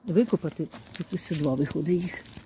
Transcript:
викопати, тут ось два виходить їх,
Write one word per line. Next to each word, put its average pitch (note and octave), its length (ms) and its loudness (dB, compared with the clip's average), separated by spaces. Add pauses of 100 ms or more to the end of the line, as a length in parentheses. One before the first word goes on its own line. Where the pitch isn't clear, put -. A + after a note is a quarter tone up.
викопати, E3+ 600 2 (260)
тут - 220 -8
ось E3 240 -4
два D3 160 2
виходить D3+ 480 2
їх, - 220 -6 (220)